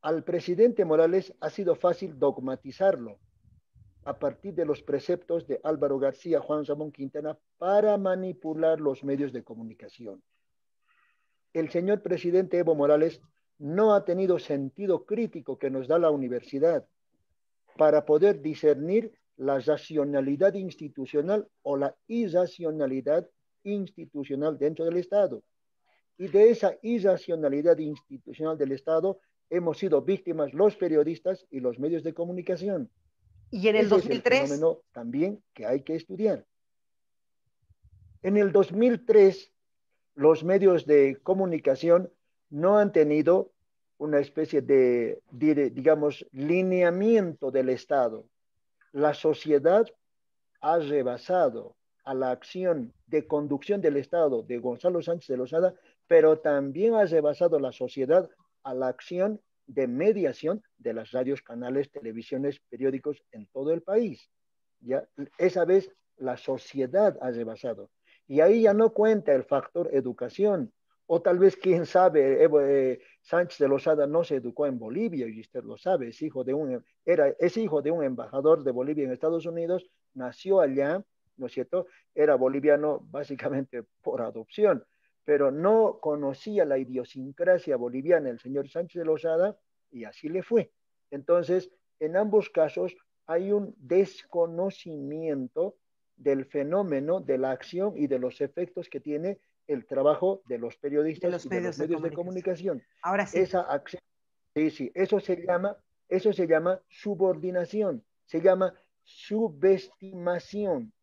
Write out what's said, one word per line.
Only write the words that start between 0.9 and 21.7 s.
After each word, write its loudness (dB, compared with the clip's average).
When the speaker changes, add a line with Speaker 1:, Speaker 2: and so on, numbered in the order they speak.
Speaker 1:
ha -6
sido -2
fácil -2
dogmatizarlo -2
a -10
partir -8
de -2
los -4
preceptos -4
de -6
Álvaro -2
García, -2
Juan -6
Ramón -8
Quintana, -10
para 2
manipular -2
los -4
medios -4
de -10
comunicación. -18
El -4
señor -2
presidente 0
Evo 2
Morales 2
no 2
ha 2
tenido 0
sentido -4
crítico -6
que -4
nos -6
da 2
la 4
universidad -2
para 4
poder 4
discernir 0
la -2
racionalidad 0
institucional -4
o -2